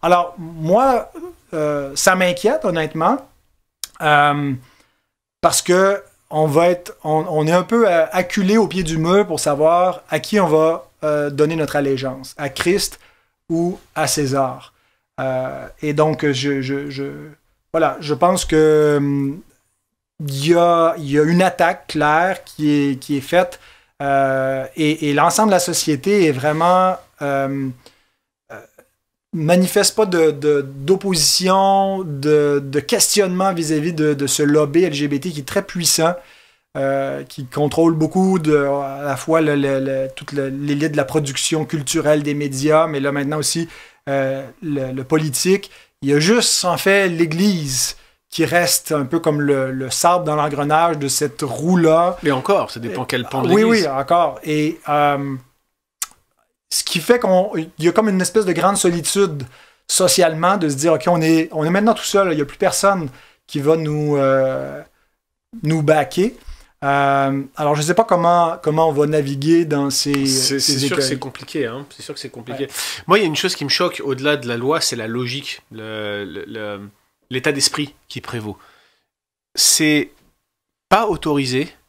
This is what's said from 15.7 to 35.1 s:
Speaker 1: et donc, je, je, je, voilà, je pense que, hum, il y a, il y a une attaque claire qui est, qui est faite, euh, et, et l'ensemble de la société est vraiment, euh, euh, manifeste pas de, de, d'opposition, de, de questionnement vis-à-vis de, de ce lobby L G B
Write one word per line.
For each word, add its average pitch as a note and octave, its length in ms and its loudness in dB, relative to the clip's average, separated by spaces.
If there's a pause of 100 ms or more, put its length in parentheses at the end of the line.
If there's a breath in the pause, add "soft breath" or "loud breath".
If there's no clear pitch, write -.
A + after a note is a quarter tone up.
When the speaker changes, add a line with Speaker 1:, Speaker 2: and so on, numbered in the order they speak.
Speaker 1:
et D3+ 120 -2
donc, D3+ 380 2
je, C#3 300 -2
je, C#3 280 -6
je, C#3 220 -8 (640)
voilà, D3+ 260 2
je D3 140 -4
pense F3 320 2
que, D3+ 520 4
hum, C#3+ 440 -2 (840)
il C#3 220 -4
y E3+ 80 0
a, E3+ 420 2
il C#3+ 140 -8
y D3 80 2
a D3+ 40 2
une F3 180 2
attaque F3+ 460 0
claire D#3 580 0
qui D3+ 260 -2
est, C#3+ 280 0
qui C#3+ 180 -4
est C3+ 40 -4
faite, F3 380 0 (420 soft breath)
euh, C3+ 640 0 (100)
et, D#3 340 0
et C#3+ 40 0
l'ensemble E3+ 360 4
de G3 60 4
la F3+ 40 4
société F3 680 0
est D#3 60 4
vraiment, E3+ 680 2 (240)
euh, C#3 480 -2 (800 soft breath)
euh, A2 80 -16 (720)
manifeste F3+ 640 2
pas G#3+ 100 2
de, E3 260 4
de, C#3+ 360 0
d'opposition, F#3+ 1400 2
de, D3 580 2
de C#3 180 -2
questionnement F#3+ 760 0
vis-à-vis D#3+ 400 -2
de, D3+ 200 2
de C#3 140 -2
ce D3+ 160 0
lobby D3 400 2
L E3 100 -2
G C#3+ 140 -2
B C#3+ 140 -2